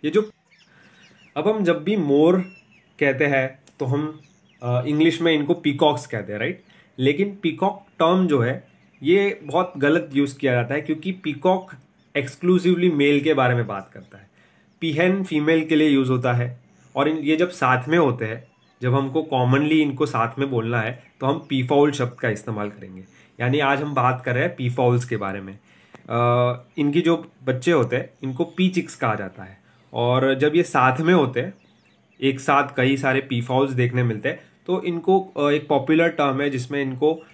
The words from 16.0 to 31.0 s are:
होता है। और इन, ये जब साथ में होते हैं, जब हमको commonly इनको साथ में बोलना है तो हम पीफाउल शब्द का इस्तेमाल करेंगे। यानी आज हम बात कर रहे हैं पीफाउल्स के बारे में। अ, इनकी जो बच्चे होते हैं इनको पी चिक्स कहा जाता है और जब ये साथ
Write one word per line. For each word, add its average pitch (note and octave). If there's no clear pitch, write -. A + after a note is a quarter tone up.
होता B2+
है। B2
और C#3+
इन, D#3+
ये D3+
जब F3
साथ B2+
में E3
होते B2
हैं, A2+
जब B2+
हमको C#3
commonly C3+
इनको D3
साथ A#2+
में C#3
बोलना A#2
है A2
तो C3
हम C#3+
पीफाउल C#3+
शब्द B2+
का B2
इस्तेमाल G#2
करेंगे। F#2+
यानी B2+
आज C#3
हम D3
बात B2
कर B2
रहे C3+
हैं F3+
पीफाउल्स B2
के A2+
बारे G2
में। G2
अ, A#2
इनकी D3
जो E3
बच्चे C3
होते B2
हैं -
इनको C3+
पी F#3
चिक्स F3+
कहा A2+
जाता G2
है F#2+
और B2+
जब D3
ये F3
साथ B2+